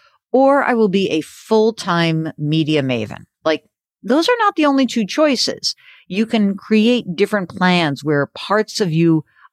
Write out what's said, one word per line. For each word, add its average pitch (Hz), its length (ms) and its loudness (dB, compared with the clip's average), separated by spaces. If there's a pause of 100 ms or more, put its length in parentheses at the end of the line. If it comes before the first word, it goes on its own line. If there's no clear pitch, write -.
(300)
or 269 320 4
I 247 120 0
will 220 160 2
be 190 180 0
a 151 140 -2
full-time 170 1120 -2
media 151 460 0
maven. 120 420 -4 (220)
Like, 160 180 -2 (400)
those 285 240 2
are 480 100 2
not 415 160 0
the 302 120 2
only 269 200 2
two 226 200 -2
choices. - 680 -2 (320)
You 208 200 -2
can 208 300 0
create 220 600 0
different 196 320 -2
plans 175 560 0
where 143 300 0
parts - 460 -2
of 180 120 0
you 165 320 2 (280)